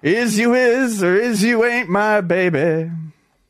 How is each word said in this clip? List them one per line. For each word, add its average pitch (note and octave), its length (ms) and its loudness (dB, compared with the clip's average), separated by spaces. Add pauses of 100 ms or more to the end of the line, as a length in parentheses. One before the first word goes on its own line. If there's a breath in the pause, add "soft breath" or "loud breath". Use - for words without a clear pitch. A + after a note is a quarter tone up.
Is G#3+ 360 0
you A#3+ 160 2
is B3 500 0
or F3+ 120 2
is G#3+ 280 0
you A3+ 200 2
ain't A#3+ 260 -2
my G#3 320 0
baby. E3+ 680 0 (580 soft breath)